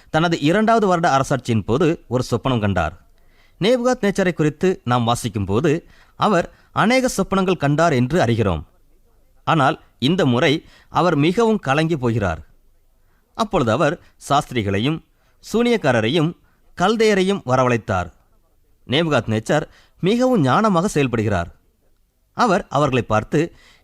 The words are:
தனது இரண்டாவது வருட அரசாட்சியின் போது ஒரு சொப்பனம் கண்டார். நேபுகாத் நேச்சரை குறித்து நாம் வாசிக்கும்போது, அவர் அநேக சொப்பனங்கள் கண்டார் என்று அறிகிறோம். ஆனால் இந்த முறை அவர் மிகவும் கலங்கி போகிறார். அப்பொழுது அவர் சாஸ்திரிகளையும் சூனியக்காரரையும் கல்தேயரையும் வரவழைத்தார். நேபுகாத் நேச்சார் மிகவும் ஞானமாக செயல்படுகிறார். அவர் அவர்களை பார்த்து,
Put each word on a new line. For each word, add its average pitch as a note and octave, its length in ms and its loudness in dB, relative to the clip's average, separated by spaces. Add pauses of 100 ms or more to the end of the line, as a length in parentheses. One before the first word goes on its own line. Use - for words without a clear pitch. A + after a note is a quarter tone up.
(100)
தனது E3 300 0
இரண்டாவது G#3+ 460 2
வருட E3+ 300 2
அரசாட்சியின் B2 480 -2
போது D3+ 440 0
ஒரு B2 220 -2
சொப்பனம் B2 300 -2
கண்டார். F#2 460 -4 (540)
நேபுகாத் B3 400 0
நேச்சரை F#3+ 320 0
குறித்து D#3+ 520 -2
நாம் A#2+ 220 0
வாசிக்கும்போது, A#2 800 -2 (320)
அவர் E3+ 380 0 (180)
அநேக A#3+ 360 0
சொப்பனங்கள் F#3+ 480 -2
கண்டார் D3 360 0
என்று C3 320 0
அறிகிறோம். G2+ 380 0 (800)
ஆனால் C#3+ 360 0 (180)
இந்த E3+ 280 0
முறை C3+ 380 0 (240)
அவர் D#3+ 280 0
மிகவும் G3 420 2
கலங்கி D#3+ 380 -2
போகிறார். A2+ 500 -2 (880)
அப்பொழுது E3 360 0
அவர் D3+ 300 0 (280)
சாஸ்திரிகளையும் A#2+ 760 -2 (480)
சூனியக்காரரையும் D#3+ 800 0 (480)
கல்தேயரையும் G3+ 640 0
வரவழைத்தார். A#2+ 640 0 (760)
நேபுகாத் D3 420 -2
நேச்சார் A2+ 340 0 (380)
மிகவும் A#3+ 440 2
ஞானமாக F3+ 500 2
செயல்படுகிறார். A2 520 -2 (840)
அவர் G#3 360 0
அவர்களை C3 340 0
பார்த்து, D3 520 -2 (300)